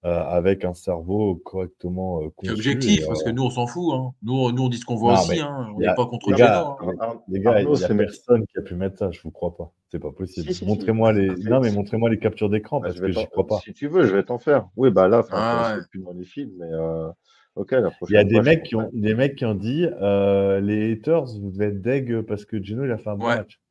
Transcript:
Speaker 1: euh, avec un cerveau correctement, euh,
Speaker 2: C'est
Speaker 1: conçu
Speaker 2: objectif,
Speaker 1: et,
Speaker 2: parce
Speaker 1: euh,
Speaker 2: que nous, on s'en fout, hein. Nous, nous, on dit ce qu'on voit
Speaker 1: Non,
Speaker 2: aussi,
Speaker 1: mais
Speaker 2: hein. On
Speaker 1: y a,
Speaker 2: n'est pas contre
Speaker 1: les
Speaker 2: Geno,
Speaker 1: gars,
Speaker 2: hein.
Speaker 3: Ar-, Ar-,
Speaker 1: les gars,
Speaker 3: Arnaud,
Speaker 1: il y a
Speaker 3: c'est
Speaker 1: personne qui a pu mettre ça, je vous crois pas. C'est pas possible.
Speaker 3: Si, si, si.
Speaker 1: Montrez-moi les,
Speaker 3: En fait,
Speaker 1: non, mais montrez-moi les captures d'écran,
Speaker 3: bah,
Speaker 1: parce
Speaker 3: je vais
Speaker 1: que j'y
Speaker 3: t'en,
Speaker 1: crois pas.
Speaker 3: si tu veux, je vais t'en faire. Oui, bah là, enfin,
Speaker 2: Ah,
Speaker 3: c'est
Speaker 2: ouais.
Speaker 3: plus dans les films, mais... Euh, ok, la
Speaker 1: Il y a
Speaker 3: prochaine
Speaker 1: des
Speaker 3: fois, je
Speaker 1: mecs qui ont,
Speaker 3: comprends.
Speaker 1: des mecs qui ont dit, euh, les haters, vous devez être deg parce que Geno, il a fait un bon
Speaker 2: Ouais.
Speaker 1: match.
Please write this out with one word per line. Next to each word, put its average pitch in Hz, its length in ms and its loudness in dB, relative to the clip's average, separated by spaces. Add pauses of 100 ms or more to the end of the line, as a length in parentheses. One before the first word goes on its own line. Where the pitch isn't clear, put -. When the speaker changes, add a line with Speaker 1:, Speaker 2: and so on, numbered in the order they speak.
Speaker 1:
euh, 85 200 0
avec 90 420 0
un 90 80 -4
cerveau 92 600 -2
correctement, 90 840 -8
euh, 78 40 -6
Speaker 2:
C'est 78 100 -12
Speaker 1:
conçu 92 160 -8
Speaker 2:
objectif, 120 520 0
Speaker 1:
et, 78 40 -4
Speaker 2:
parce 110 140 -4
Speaker 1:
euh, - 40 -4
Speaker 2:
que 120 40 -2
nous, 123 140 -2
on 120 80 0
s'en 120 160 -4
fout, 170 260 -4
hein. 127 200 -4 (100)
Nous, 123 280 0
nous, 123 120 0
on 127 60 2
dit 123 80 -4
ce - 80 -12
qu'on 120 100 -4
voit 117 180 4
Speaker 1:
Non, - 60 6
Speaker 2:
aussi, 87 120 2
Speaker 1:
mais 85 100 0
Speaker 2:
hein. 110 340 -8
On 98 40 -8
Speaker 1:
y 90 60 0
a, 90 40 4
Speaker 2:
n'est 92 60 2
pas 120 120 0
contre 113 240 -4
Speaker 1:
les 98 60 4
Speaker 2:
Geno, 120 100 10
Speaker 1:
gars, 98 140 6
Speaker 2:
hein. 78 140 -4 (240)
Speaker 3:
Ar-, 113 100 -4
Ar-, 113 180 -10
Speaker 1:
les 95 120 -4
gars, 107 120 4
Speaker 3:
Arnaud, 110 240 4
Speaker 1:
il 107 60 2
y - 20 -2
a - 40 0
Speaker 3:
c'est 104 100 2
Speaker 1:
personne 110 500 2
qui - 100 -10
a 90 60 -6
pu - 120 -12
mettre 92 220 -4
ça, 95 140 -2
je 82 100 -14
vous 80 100 -12
crois 85 240 -8
pas. 82 160 -14 (200)
C'est 85 80 -6
pas 76 120 -10
possible. 90 360 -8
Speaker 3:
Si, 92 60 -4
si, - 60 -8
si. - 60 -8
Speaker 1:
Montrez-moi 110 480 2
les, 98 160 2
Speaker 3:
En 92 60 -2
fait, 98 140 -6
Speaker 1:
non, 127 100 6
mais 120 120 2
montrez-moi 104 380 0
les 113 80 2
captures 107 320 0
d'écran, 107 300 -2
Speaker 3:
bah, 92 80 -6
Speaker 1:
parce 87 100 -6
Speaker 3:
je 90 40 -8
vais 95 80 -2
Speaker 1:
que 92 40 -2
j'y 110 100 -2
Speaker 3:
t'en, - 60 -8
Speaker 1:
crois - 180 0
pas. 104 160 0
Speaker 3:
si 101 100 -18
tu 143 140 -8
veux, 160 200 4
je 95 80 2
vais 98 80 2
t'en 120 160 -4
faire. 127 360 0
Oui, 131 140 4
bah 92 180 6
là, 113 120 6
enfin, 110 180 -2
Speaker 2:
Ah, 117 320 0
Speaker 3:
c'est 104 120 -4
Speaker 2:
ouais. 85 100 -14
Speaker 3:
plus 95 100 -14
dans 90 120 -14
les 90 120 -12
films, 131 340 -12
mais... 85 120 -10
Euh, 80 380 -4 (460)
ok, 95 160 -6
la 131 80 4
Speaker 1:
Il 117 40 2
y - 20 2
a 85 60 -2
Speaker 3:
prochaine 101 360 4
Speaker 1:
des 104 80 2
Speaker 3:
fois, 107 80 6
je 135 60 4
Speaker 1:
mecs 165 140 4
qui - 120 -8
ont, 110 80 0
Speaker 3:
comprends. 110 160 -8
Speaker 1:
des 107 160 0
mecs 139 200 0
qui 139 100 -4
ont 110 100 0
dit, 123 300 -2 (160)
euh, 98 580 2
les 107 320 0
haters, 147 340 0
vous 104 240 -10
devez 98 160 -2
être 101 160 -4
deg 120 460 -2
parce 104 180 -6
que 107 180 -6
Geno, 110 220 -6
il 127 60 -2
a 113 80 -4
fait - 100 -10
un 104 60 -6
bon 104 120 -6
Speaker 2:
Ouais. 117 100 2
Speaker 1:
match. - 220 -10 (100)